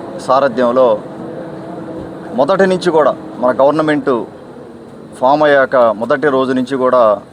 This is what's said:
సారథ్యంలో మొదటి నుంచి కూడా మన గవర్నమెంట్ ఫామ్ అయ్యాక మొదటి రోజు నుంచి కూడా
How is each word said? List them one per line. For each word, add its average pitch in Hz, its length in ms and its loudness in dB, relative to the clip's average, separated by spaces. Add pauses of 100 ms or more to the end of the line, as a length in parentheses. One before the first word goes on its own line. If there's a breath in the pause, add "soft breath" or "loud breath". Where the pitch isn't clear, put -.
(280)
సారథ్యంలో 127 720 2 (1300)
మొదటి 185 340 2
నుంచి 180 240 0
కూడా 147 240 2 (240)
మన 123 220 0
గవర్నమెంట్ 143 640 0 (920)
ఫామ్ 143 240 2
అయ్యాక 139 320 2
మొదటి 120 520 2
రోజు 131 260 0
నుంచి 131 240 -2
కూడా 123 440 4 (100)